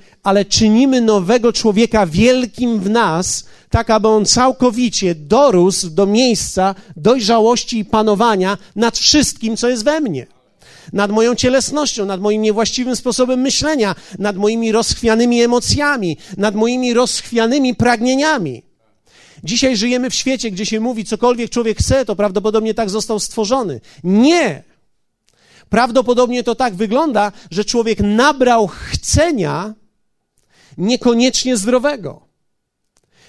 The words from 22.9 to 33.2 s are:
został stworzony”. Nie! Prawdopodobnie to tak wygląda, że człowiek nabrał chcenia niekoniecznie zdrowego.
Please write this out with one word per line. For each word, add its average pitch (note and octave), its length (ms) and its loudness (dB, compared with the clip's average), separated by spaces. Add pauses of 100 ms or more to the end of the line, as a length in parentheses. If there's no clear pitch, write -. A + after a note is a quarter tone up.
został G#3 300 -4
stworzony”. G#3 600 -4 (240)
Nie! A3 600 2 (1040)
Prawdopodobnie B3 760 2
to A#3 100 -2
tak A#3+ 200 -2
wygląda, G#3 580 0 (180)
że G3 140 -4
człowiek A3+ 360 -2
nabrał A#3 640 2
chcenia G#3 1080 -2 (1040)
niekoniecznie A#3+ 800 0
zdrowego. A#3 720 -4 (1040)